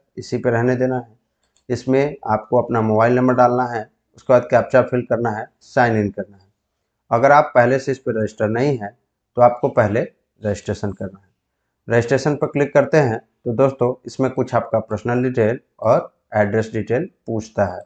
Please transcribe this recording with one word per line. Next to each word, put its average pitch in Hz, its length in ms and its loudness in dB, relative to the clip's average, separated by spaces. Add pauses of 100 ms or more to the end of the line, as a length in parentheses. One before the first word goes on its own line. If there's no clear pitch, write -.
(180)
इसी - 200 -6
पे 123 120 -2
रहने 120 260 0
देना 127 220 -2
है। 120 180 -12 (520)
इसमें 131 480 -2 (100)
आपको 110 360 0
अपना 120 200 -2
मोबाइल 110 320 2
नंबर 127 200 2
डालना 123 320 2
है, 117 220 -8 (280)
उसके - 160 -2
बाद 123 180 4
कैप्चा 123 320 2
फिल 123 200 -2
करना 117 280 -2
है, 107 160 -8 (160)
साइन 120 340 0
इन 104 140 0
करना 98 260 -12
है। - 100 -20 (640)
अगर 123 220 4
आप 147 220 6
पहले 127 240 4
से 135 140 -4
इस 127 60 -6
पे 123 140 -6
रजिस्टर 110 360 -2
नहीं 127 300 0
हैं 104 120 -10 (460)
तो 123 60 4
आपको - 280 4
पहले 110 300 0 (400)
रजिस्ट्रेशन 101 520 -6
करना 95 260 -14
है। - 80 -20 (640)
रजिस्ट्रेशन 127 480 0
पर 147 100 -4
क्लिक 143 280 -2
करते 139 240 2
हैं 113 200 0
तो - 360 -10
दोस्तों, 131 400 0 (120)
इसमें 127 240 -4
कुछ 127 240 -4
आपका - 260 -2
पर्सनल 120 420 -4
डिटेल 127 360 -2 (220)
और 123 320 0 (240)
एड्रेस 107 360 0
डिटेल 113 360 -4 (180)
पूछता 110 400 -4
है। 87 200 -10